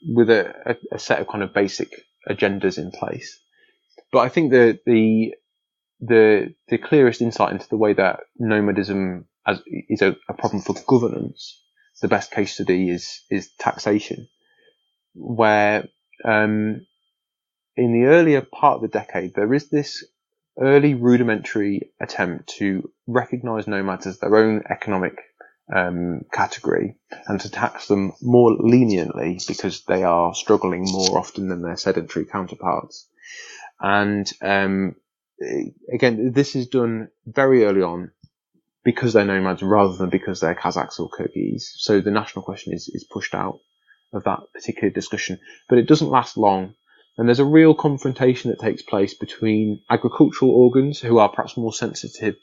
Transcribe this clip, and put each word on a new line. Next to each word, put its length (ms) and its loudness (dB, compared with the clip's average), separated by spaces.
with 240 2
a, 240 2
a, 300 -8
a 40 -8
set 220 -4
of 60 -8
kind 160 -6
of 100 -10
basic 360 -2
agendas 500 -2
in 140 -10
place. 480 -12
But 80 4
I 100 2
think 220 0
the, 340 6
the, 480 2
the, 540 4
the 100 0
clearest 440 2
insight 320 0
into 160 -10
the 80 -2
way 160 2
that 260 0
nomadism 880 -2
as, 180 -2
is 360 -6
a, 140 2
a 40 -8
problem 280 -4
for 140 -6
governance, 720 -2
the 60 -4
best 240 -2
case 220 -4
study 360 -2
is, 320 -8
is 180 -6
taxation, 680 -4
where, 720 2
um, 600 0
in 180 2
the 140 4
earlier 340 6
part 340 0
of 80 -8
the 40 -6
decade, 460 -6
there 200 0
is 160 -2
this 360 -6
early 340 4
rudimentary 1080 0
attempt 580 -6
to 340 -4
recognize 600 -4
nomads 380 -6
as 140 -10
their 160 2
own 340 4
economic, 480 -4
um, 480 -2
category 680 -4
and 140 -4
to 100 -10
tax 380 -6
them 240 0
more 300 6
leniently 960 2
because 380 -8
they 180 0
are 320 2
struggling 480 0
more 340 0
often 300 -6
than 140 -6
their 160 -8
sedentary 480 -4
counterparts. 840 -8
And, 500 0
um, 540 0
again, 420 0
this 220 0
is 120 -4
done 420 -2
very 400 4
early 160 2
on 300 -4
because 300 0
they're 120 6
nomads 380 -2
rather 320 4
than 140 -4
because 320 -4
they're 140 0
Kazakhs 440 -6
or 100 -8
Kyrgyz. 540 -6
So 260 0
the 100 -2
national 320 -6
question 300 -10
is, 200 -12
is 160 -12
pushed 240 -10
out 260 -6
of 120 -8
that 140 -2
particular 360 -4
discussion, 500 -8
but 100 6
it 80 0
doesn't 220 4
last 280 0
long. 380 0
And 100 0
there's 120 4
a 60 6
real 280 8
confrontation 800 0
that 80 -4
takes 220 -4
place 320 -2
between 760 -2
agricultural 640 2
organs, 480 4
who 200 2
are 100 6
perhaps 280 -6
more 160 -6
sensitive 680 -8